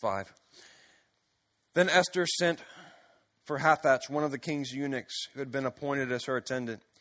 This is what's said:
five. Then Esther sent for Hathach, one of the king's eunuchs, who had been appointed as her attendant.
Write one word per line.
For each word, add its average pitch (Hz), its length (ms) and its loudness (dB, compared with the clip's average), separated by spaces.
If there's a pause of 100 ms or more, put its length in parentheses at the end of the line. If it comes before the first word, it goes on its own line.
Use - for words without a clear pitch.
five. 98 280 -2 (1400)
Then 180 160 4
Esther 175 380 2
sent 170 340 0 (840)
for 143 160 -4
Hathach, 147 500 4
one 147 140 0
of 147 60 0
the 135 80 -6
king's 143 340 -4
eunuchs, 135 600 -6
who 135 80 -10
had 135 100 -8
been 135 140 -2
appointed 139 480 -2
as 120 120 -4
her 131 120 -2
attendant. 120 460 -6 (180)